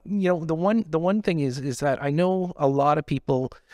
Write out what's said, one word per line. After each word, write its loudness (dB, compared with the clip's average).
you -2
know, 0
the 0
one, 2
the 0
one 0
thing 0
is, -2
is -6
that 0
I -2
know 0
a 2
lot 2
of -2
people -2